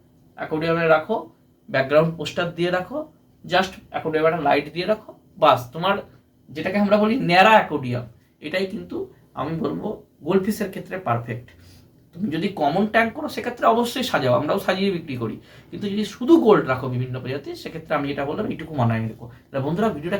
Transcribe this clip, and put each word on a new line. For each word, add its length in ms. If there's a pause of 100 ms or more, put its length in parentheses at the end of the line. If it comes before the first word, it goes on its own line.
(360)
অ্যাকোয়ারিয়ামে 520
রাখো, 420 (400)
ব্যাকগ্রাউন্ড 460
পোস্টার 380
দিয়ে 160
রাখো, 380 (380)
just 260 (180)
অ্যাকোয়ারিয়ামে 380
একটা 220
লাইট 220
দিয়ে 140
রাখো, 280 (240)
বাস। 340
তোমার 260 (520)
যেটাকে 280
আমরা 180
বলি 200
ন্যাড়া 340
অ্যাকোয়ারিয়াম, 560 (340)
এটাই 260
কিন্তু 480 (200)
আমি 220
বলবো 460 (200)
গোল্ডফিশের 460
ক্ষেত্রে 300
পারফেক্ট। 500 (680)
তুমি 160
যদি 180
কমন 380
ট্যাঙ্ক 260
করো, 160
সেক্ষেত্রে 380
অবশ্যই 360
সাজাও, 320
আমরাও 240
সাজিয়ে 320
বিক্রি 260
করি, 240 (300)
কিন্তু 180
যদি 160
শুধু 360
গোল্ড 280
রাখো 200
বিভিন্ন 320
প্রজাতির, 340
সেক্ষেত্রে 400
আমি 140
যেটা 160
বললাম, 220
এইটুকু 280
মানায় 280
রেখো। 280 (200)
তাহলে 160
বন্ধুরা, 220
ভিডিওটা 320